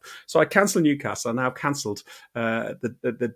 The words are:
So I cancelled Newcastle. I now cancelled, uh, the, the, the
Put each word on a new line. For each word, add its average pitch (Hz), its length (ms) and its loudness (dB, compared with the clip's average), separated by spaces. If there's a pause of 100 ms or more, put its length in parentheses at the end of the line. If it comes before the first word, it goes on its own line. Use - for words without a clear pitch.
(260)
So 160 140 4
I 156 40 8
cancelled 196 400 4
Newcastle. 143 460 0
I 113 40 -2
now 127 160 0
cancelled, 139 520 -4 (320)
uh, 113 480 -2
the, 117 200 -4
the, 123 100 -2
the 117 240 -4